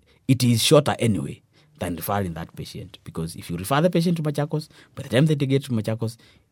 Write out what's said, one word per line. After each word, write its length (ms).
it 160
is 200
shorter 340
anyway 440
than 200
referring 360
that 220
patient. 480
Because 320
if 140
you 80
refer 240
the 80
patient 260
to 80
Machakos, 460
by 80
the 60
time 160
they 100
get 300
to 60
Machakos, 440